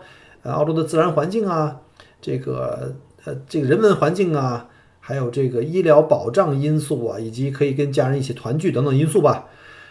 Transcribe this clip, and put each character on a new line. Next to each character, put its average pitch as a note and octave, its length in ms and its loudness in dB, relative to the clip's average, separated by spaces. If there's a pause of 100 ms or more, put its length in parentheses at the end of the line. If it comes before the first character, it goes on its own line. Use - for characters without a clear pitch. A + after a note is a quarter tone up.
(420)
呃， B2 100 -8
澳 D3+ 140 0
洲 D#3+ 80 -2
的 D#3+ 100 0
自 D#3+ 140 0
然 F3 120 4
环 D#3 200 0
境 G#3 180 -2
啊， D#3 320 -2 (400)
这 C#3 160 -6
个， B2+ 580 -6 (300)
呃， D3 100 -8 (140)
这 E3+ 100 -4
个 C#3 80 0
人 E3+ 140 2
文 G#3 160 4
环 D3+ 180 0
境 F3+ 200 0
啊， C3 340 -4 (300)
还 - 160 -10
有 B2+ 160 -4
这 C3 180 0
个 A#2+ 140 -2
医 E3+ 200 0
疗 D#3 200 8
保 C#3+ 280 0
障 D3+ 280 2
因 D3+ 220 0
素 C3 260 -4
啊， G2+ 140 -6
以 A2+ 100 -10
及 B2+ 200 -4
可 C#3 140 -2
以 C#3 100 0
跟 C#3 180 -2
家 C3+ 160 0
人 C#3 100 0
一 C3+ 40 -4
起 C3+ 100 -6
团 A#2+ 260 -4
聚 E3 140 0
等 C3 120 0
等 C#3 120 2
因 D3 100 4
素 F3 140 2
吧。 C#3+ 260 2 (440)